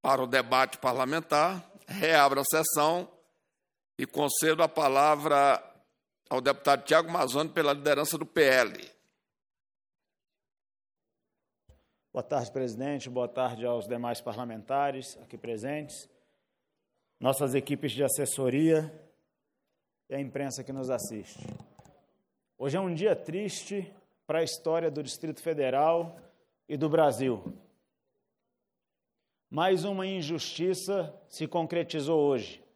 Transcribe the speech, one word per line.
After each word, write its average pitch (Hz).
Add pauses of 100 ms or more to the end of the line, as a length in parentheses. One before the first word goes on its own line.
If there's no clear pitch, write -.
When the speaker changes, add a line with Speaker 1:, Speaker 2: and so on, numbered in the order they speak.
Speaker 1:
para 135
o 127
debate 127
parlamentar, 151 (160)
reabro 156
a 135
sessão 160 (920)
e 131
concedo 156
a 156
palavra 143 (680)
ao 131
deputado 139
Thiago 165
Mazzoni 147
pela 147
liderança 143
do 156
P 156
L. 127 (3250)
Speaker 2:
Boa 123
tarde, 131
presidente. 131
Boa 123
tarde 120
aos 120
demais 120
parlamentares 123
aqui -
presentes, 131 (1120)
nossas 131
equipes 139
de 123
assessoria 147 (1160)
e 143
a 139
imprensa 135
que 135
nos 131
assiste. 113 (1120)
Hoje 139
é -
um 180
dia 180
triste 196 (320)
para 156
a 165
história 165
do 147
Distrito 156
Federal 156 (540)
e 147
do 151
Brasil. 135 (1900)
Mais 180
uma 190
injustiça 180 (120)
se 156
concretizou 160
hoje. 135 (140)